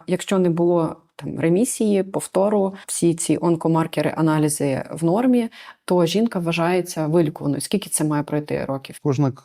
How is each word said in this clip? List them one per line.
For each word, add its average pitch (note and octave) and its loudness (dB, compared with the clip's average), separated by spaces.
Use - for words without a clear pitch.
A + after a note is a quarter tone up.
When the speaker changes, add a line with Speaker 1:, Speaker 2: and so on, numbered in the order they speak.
Speaker 1:
якщо F#3 0
не F3+ 4
було E3+ 2
там D3 -8
ремісії, G3 2
повтору, F#3+ 0
всі E3+ 0
ці D#3+ -2
онкомаркери, D#3+ 0
аналізи D3+ 0
в D#3+ -6
нормі, A#3 2
то F3+ 2
жінка G3+ 0
вважається E3+ -2
вилікуваною? D3+ 0
Скільки G3 -4
це - -2
має D3+ 0
пройти D3 -4
років? C3+ -8
Speaker 2:
Кожна C#3 2
к-, - -14